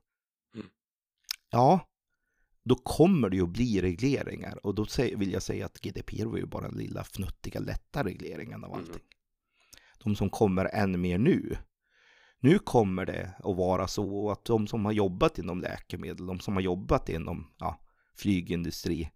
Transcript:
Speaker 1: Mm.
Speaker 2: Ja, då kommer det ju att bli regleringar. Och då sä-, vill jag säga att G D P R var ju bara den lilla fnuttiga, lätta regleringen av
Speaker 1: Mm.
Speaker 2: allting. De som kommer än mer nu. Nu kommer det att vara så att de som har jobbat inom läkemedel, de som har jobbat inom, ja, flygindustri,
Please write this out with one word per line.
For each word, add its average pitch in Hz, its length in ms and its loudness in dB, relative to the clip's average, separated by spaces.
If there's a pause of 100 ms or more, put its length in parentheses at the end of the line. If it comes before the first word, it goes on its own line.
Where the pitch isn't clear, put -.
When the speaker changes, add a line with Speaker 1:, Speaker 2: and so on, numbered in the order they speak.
(540)
Speaker 1:
Mm. 98 120 -12 (840)
Speaker 2:
Ja, 139 400 4 (760)
då 123 120 4
kommer 151 540 4
det 92 60 0
ju 95 80 4
att 85 60 0
bli 104 320 0
regleringar. 101 840 -2
Och 98 100 0
då 107 100 0
sä-, - 300 0
vill 98 160 0
jag 92 120 -2
säga 101 220 -4
att - 160 -14
G 98 140 -8
D 95 120 -10
P 104 140 -6
R 110 40 -2
var 110 120 -4
ju 92 80 -4
bara 107 220 -8
den - 100 -8
lilla - 240 -8
fnuttiga, - 580 -8
lätta 104 440 -6
regleringen - 600 -10
av 90 100 -14
Speaker 1:
Mm. 92 120 -8
Speaker 2:
allting. 85 180 -14 (1000)
De 104 120 2
som 98 140 0
kommer 95 360 4
än 95 360 0
mer 90 160 2
nu. 135 400 2 (840)
Nu 170 200 8
kommer 95 460 2
det 90 340 -6
att 95 180 -2
vara 92 300 2
så 101 440 -2
att - 140 -8
de 110 220 2
som 107 180 -2
har 107 60 2
jobbat 104 480 2
inom 87 220 -6
läkemedel, 85 640 -8
de 92 140 -6
som - 140 -4
har 95 80 2
jobbat 95 480 0
inom, 82 480 -6
ja, 85 240 -6 (340)
flygindustri, 85 1000 0